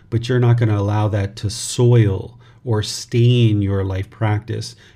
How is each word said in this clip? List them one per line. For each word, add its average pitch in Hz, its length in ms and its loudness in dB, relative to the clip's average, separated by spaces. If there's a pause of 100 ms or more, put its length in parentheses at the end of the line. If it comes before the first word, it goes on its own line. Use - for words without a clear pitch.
but 117 200 -4
you're 127 120 2
not 120 180 4
gonna 107 200 0
allow 104 300 0
that 98 280 -4
to 101 140 -6
soil 113 880 0 (240)
or 107 200 -2
stain 117 800 2
your 98 200 -2
life 95 280 -6
practice 107 680 -4 (200)